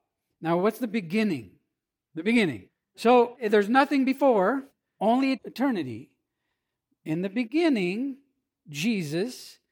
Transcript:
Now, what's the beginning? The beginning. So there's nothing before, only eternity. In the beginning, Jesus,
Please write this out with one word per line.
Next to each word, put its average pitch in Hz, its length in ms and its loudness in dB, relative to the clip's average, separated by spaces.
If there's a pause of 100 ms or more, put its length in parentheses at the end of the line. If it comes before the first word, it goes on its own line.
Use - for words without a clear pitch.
(400)
Now, 165 160 0
what's 208 220 0
the 247 80 -4
beginning? 185 720 -4 (560)
The 160 80 -10
beginning. 185 460 0 (260)
So 240 480 4
there's 208 260 2
nothing 269 360 2
before, 262 640 2 (320)
only 254 440 0
eternity. 160 680 -4 (960)
In 160 180 -4
the 196 60 -4
beginning, 247 880 -2 (500)
Jesus, 175 920 -4 (140)